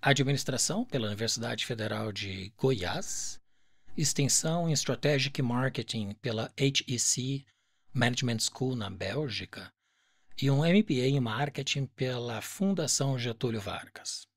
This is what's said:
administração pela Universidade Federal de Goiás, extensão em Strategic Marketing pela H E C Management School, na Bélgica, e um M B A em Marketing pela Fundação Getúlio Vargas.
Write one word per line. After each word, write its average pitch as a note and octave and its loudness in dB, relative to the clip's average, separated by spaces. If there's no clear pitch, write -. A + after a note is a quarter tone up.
administração C#3 2
pela A#2+ -2
Universidade A2+ -2
Federal G#2+ -4
de G2 -6
Goiás, B2 -2
extensão D#3+ 2
em D#3+ 4
Strategic C#3 2
Marketing A#2+ 0
pela A2+ -4
H C#3 4
E B2 -2
C C3+ 0
Management A#2+ 2
School, - -2
na G#2 -4
Bélgica, G2 -6
e C3+ 2
um C#3 4
M F#3+ 8
B C#3 2
A B2+ 4
em C#3 4
Marketing C#3 -2
pela A#2+ -4
Fundação D#3 0
Getúlio A#2 -2
Vargas. - -8